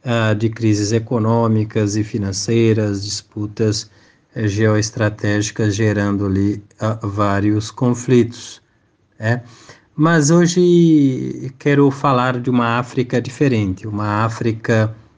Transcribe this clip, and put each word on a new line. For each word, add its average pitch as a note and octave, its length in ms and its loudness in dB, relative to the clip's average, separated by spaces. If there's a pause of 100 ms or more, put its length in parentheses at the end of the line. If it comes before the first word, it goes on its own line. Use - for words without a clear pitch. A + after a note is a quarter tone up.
ah, A2+ 300 0
de A2 160 0
crises G#2+ 440 0
econômicas A2 1000 0
e G#2+ 80 -2
financeiras, G#2+ 1000 0
disputas, G#2 840 -6 (440)
eh, A2+ 140 -4
geoestratégicas, G#2+ 1300 -2
gerando G2+ 500 0
ali, G2 400 -2 (160)
ah, A2 220 -4
vários G#2 680 -2
conflitos, A#2+ 920 -2 (580)
né? A#2 220 -2 (520)
Mas D#3 360 2
hoje D#3+ 1300 2
quero C#3+ 320 4
falar B2+ 500 0
de B2 80 -4
uma A#2+ 300 0
África B2 420 -2
diferente, A2 680 -2
uma G#2 380 -2
África A2 720 -2 (220)